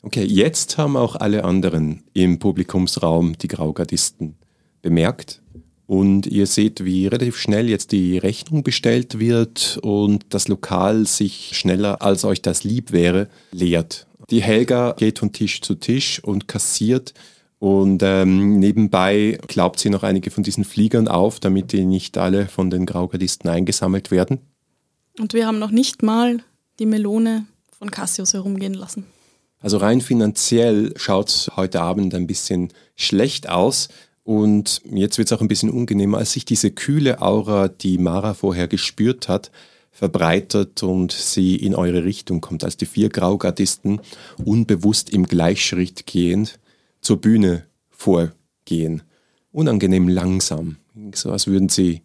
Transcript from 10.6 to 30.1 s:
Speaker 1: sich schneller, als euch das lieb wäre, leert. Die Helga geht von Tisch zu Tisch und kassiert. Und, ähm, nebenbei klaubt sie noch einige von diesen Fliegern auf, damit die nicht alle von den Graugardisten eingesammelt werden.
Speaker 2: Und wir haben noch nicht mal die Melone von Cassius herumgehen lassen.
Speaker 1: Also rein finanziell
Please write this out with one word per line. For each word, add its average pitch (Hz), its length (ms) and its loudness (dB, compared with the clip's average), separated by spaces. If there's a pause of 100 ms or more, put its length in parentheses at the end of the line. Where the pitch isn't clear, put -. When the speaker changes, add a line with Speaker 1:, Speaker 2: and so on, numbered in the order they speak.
Speaker 1:
sich - 480 -4
schneller, 98 480 0
als 98 240 2
euch 98 160 0
das - 220 -2
lieb 113 280 -4
wäre, 90 380 2 (220)
leert. 85 560 -2 (240)
Die 113 100 4
Helga 117 560 2
geht 107 220 0
von 104 120 -2
Tisch - 300 -4
zu 101 140 -4
Tisch - 480 -4
und 101 240 -4
kassiert. 117 680 -2 (460)
Und, 98 440 4
ähm, 95 560 4
nebenbei 101 880 2
klaubt - 320 0
sie 107 100 0
noch 101 140 0
einige 98 260 0
von 104 140 -4
diesen 101 220 -2
Fliegern 110 420 2
auf, 98 320 0
damit 95 320 0
die 95 140 2
nicht 92 320 -2
alle 95 300 0
von 92 220 -2
den 90 160 -2
Graugardisten 87 640 -4
eingesammelt 92 600 -2
werden. 92 280 0 (800)
Speaker 2:
Und 214 160 -6
wir 226 140 0
haben 220 120 -2
noch 214 120 -4
nicht 247 320 0
mal 233 400 0 (360)
die 220 60 -2
Melone 220 600 0 (260)
von 202 180 -16
Cassius 196 440 -4
herumgehen 196 400 -4
lassen. 190 320 -12 (560)
Speaker 1:
Also 107 160 0
rein 110 240 2
finanziell 113 960 2